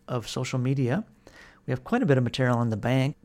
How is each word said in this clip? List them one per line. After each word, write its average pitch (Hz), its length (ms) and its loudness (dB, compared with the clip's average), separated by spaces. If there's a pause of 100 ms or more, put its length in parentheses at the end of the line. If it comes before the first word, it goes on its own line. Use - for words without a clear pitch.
of 123 220 -6
social 127 320 -4
media. 135 440 0 (640)
We 131 60 -4
have 127 100 -4
quite 247 200 -2
a 208 40 2
bit 139 100 6
of 127 60 4
material 120 400 2
in 120 80 0
the 110 60 -2
bank. 131 480 0